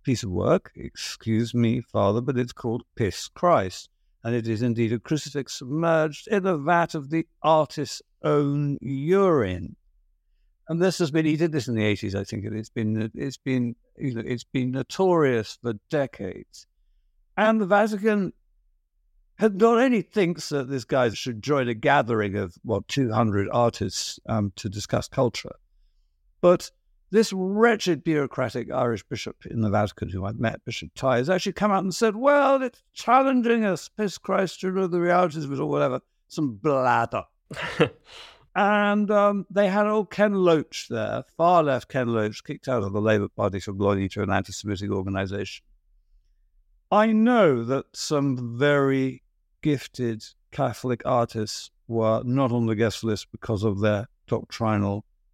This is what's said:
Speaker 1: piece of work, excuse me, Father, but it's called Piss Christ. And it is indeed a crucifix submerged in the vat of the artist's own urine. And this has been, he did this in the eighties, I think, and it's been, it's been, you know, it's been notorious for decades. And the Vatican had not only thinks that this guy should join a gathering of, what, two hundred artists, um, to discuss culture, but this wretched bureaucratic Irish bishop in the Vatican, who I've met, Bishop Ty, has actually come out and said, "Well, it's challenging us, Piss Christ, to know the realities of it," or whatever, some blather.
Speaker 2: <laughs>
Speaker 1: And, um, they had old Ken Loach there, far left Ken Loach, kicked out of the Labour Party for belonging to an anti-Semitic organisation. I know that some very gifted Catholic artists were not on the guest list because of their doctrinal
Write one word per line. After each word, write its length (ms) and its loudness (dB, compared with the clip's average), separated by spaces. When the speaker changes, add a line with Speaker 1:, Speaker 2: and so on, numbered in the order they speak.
Speaker 1:
piece 200 -2
of 80 -8
work, 440 0
excuse 800 -4
me, 260 2
Father, 400 0
but 160 -4
it's 160 -4
called 300 -6
Piss 340 -4
Christ. 600 0
And 120 -2
it 140 -2
is 120 -2
indeed 320 0
a 60 -2
crucifix 600 -6
submerged 680 -2
in 140 0
the 160 0
vat 360 0
of 140 -8
the 180 -2
artist's 600 0
own 600 0
urine. 960 0
And 120 0
this 160 2
has 120 0
been, 140 0
he 120 2
did 160 0
this 160 -2
in 60 -2
the 100 2
eighties, 300 0
I 100 -4
think, 200 -8
and 100 -8
it's 140 -10
been, 460 -2
it's 240 -8
been, 360 -2
you 180 -6
know, 80 -6
it's 220 -6
been 260 -4
notorious 920 0
for 100 -4
decades. 800 -6
And 200 4
the 60 0
Vatican 720 2
had 160 2
not 240 6
only 240 4
thinks 480 -2
that 180 -2
this 160 -4
guy 240 2
should 340 -6
join 260 0
a 60 -2
gathering 600 2
of, 180 -4
what, 220 -2
two 240 0
hundred 400 2
artists, 800 -2
um, 280 -2
to 120 -10
discuss 400 -4
culture, 460 -4
but 280 4
this 220 4
wretched 720 0
bureaucratic 680 -2
Irish 340 0
bishop 420 -10
in 160 -2
the 80 2
Vatican, 400 -2
who 160 -4
I've 120 -6
met, 280 -4
Bishop 280 -10
Ty, 220 0
has 140 0
actually 240 -2
come 160 0
out 120 0
and 120 -4
said, 200 0
"Well, 480 4
it's 200 -8
challenging 720 2
us, 240 -2
Piss 300 -6
Christ, 420 -2
to 100 -4
know 160 0
the 140 0
realities 440 2
of 80 -6
it," 80 -4
or 60 -2
whatever, 360 0
some 300 -4
blather. 680 0
Speaker 2:
<laughs> 100 2
Speaker 1:
And, 560 2
um, 380 4
they 180 2
had 180 2
old 240 -2
Ken 240 2
Loach 560 2
there, 320 -4
far 260 6
left 260 0
Ken 200 -2
Loach, 340 -2
kicked 240 -12
out 160 0
of 100 -4
the 80 0
Labour 280 2
Party 320 -2
for 120 -10
belonging 360 0
to 140 -6
an 80 -2
anti-Semitic 600 -4
organisation. 720 -6
I 220 4
know 500 4
that 300 -2
some 640 -2
very 640 2
gifted 640 -2
Catholic 540 -4
artists 640 -2
were 380 0
not 280 0
on 140 0
the 80 0
guest 300 0
list 280 -4
because 320 -4
of 160 0
their 260 0
doctrinal 800 -2